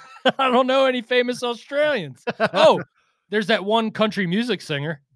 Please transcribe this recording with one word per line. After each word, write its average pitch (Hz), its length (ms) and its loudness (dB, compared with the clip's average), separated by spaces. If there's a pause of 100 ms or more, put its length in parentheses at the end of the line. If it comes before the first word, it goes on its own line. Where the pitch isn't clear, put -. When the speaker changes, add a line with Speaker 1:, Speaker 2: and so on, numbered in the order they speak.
(380)
Speaker 1:
I 262 140 0
don't 254 160 4
know 269 180 4
any 254 160 0
famous 247 420 0
Australians. 240 840 -2 (280)
Oh, 202 280 2 (240)
Speaker 2:
<laughs> - 240 -20
Speaker 1:
there's 202 180 -2
that 190 160 0
one 220 280 0
country 208 360 -2
music 214 340 -2
singer, 147 400 -6 (140)